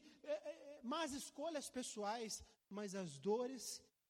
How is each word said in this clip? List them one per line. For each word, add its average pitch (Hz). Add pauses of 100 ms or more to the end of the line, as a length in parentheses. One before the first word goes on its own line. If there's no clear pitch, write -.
(220)
é, 294
é, 294
más 294
escolhas 285 (100)
pessoais, 220 (260)
mas 202
as 170
dores 233 (280)